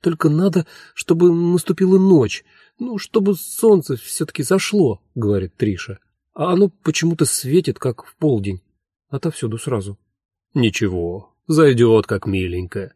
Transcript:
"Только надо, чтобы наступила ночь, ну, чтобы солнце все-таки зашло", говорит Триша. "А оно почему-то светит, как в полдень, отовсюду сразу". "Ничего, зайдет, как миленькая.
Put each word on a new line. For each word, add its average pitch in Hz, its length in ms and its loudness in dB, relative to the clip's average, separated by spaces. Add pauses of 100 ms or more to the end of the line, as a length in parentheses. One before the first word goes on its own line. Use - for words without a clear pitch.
"Только 165 280 0
надо, 165 360 0 (280)
чтобы 175 380 2
наступила 180 680 2
ночь, 175 440 4 (360)
ну, 233 180 -8
чтобы 196 380 0
солнце 190 600 0
все-таки - 480 -8
зашло", 185 580 0 (120)
говорит 101 420 -2
Триша. 98 440 -4 (340)
"А 175 200 -4
оно 190 160 4
почему-то 160 560 -2
светит, 143 520 -2
как - 280 -6
в - 100 -20
полдень, 98 460 -2 (480)
отовсюду 131 500 -6
сразу". 101 400 -6 (540)
"Ничего, 95 840 -2 (120)
зайдет, 120 600 4
как 101 180 -6
миленькая. 92 720 -6